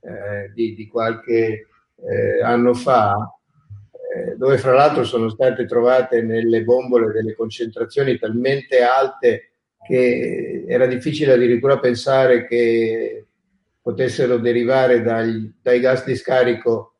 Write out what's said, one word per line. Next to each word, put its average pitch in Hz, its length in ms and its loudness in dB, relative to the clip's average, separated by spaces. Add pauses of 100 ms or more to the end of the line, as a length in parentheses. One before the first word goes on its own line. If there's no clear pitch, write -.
eh, 101 540 -12
di, 110 220 -4
di 107 100 -16
qualche, 113 800 -2 (300)
eh, - 440 -2
anno 120 320 2
fa, 113 440 2 (960)
eh, - 220 -8
dove 131 220 2
fra 131 140 2
l'altro 139 300 4
sono 113 260 -2
state 123 380 -2
trovate 120 560 2
nelle 113 400 0
bombole 120 480 2
delle 110 240 -4
concentrazioni 117 800 -4
talmente 127 640 -2
alte 127 680 0 (340)
che 123 840 -2
era 123 180 2
difficile 135 460 0
addirittura 123 480 2
pensare 127 680 2
che 113 800 -2 (540)
potessero 123 580 -2
derivare 120 640 2
dai, 113 580 -2
dai 123 200 2
gas 127 240 2
di 131 100 -4
scarico 120 840 0